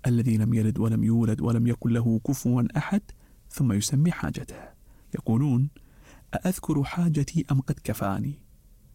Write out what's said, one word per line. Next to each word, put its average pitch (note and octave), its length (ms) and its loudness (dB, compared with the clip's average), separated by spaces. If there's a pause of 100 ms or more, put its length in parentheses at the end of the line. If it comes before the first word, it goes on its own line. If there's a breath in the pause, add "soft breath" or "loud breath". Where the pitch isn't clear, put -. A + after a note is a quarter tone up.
الذي A#2 300 4
لم A2 160 2
يلد G#2+ 260 2
ولم A2 240 2
يولد A2 380 2
ولم A#2 260 2
يكن A#2+ 220 -2
له A#2 380 2
كفواً B2 360 0 (140)
أحد"، G3 240 -2 (480 soft breath)
ثم B2+ 220 0
يسمي C3+ 400 2
حاجته. - 580 -8 (460 soft breath)
يقولون: C3+ 540 2 (640 loud breath)
"أأذكر D#3 500 -2
حاجتي D#3+ 680 -2
أم C3+ 100 2
قد - 220 -4
كفاني؟ G#2+ 580 -4 (540)